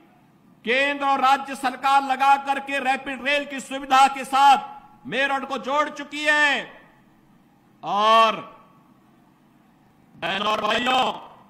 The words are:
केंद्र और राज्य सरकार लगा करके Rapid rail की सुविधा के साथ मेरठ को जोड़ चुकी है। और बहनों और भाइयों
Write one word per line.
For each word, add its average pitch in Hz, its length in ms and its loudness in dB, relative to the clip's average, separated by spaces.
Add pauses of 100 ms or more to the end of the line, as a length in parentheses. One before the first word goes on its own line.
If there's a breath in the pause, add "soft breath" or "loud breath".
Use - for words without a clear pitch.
(640)
केंद्र 277 400 -2
और 277 160 0
राज्य 269 340 0
सरकार 269 500 0
लगा 269 320 2
करके 277 420 -4
Rapid 262 460 -4
rail 285 200 0
की 277 160 -12
सुविधा 269 480 2
के 269 160 -8
साथ 269 340 4 (480)
मेरठ 262 420 -2
को 269 100 -6
जोड़ 285 300 -2
चुकी 294 360 -10
है। 294 480 0 (1120)
और 214 520 4 (1800)
बहनों 190 320 -4
और 214 120 0
भाइयों 233 680 -2 (180)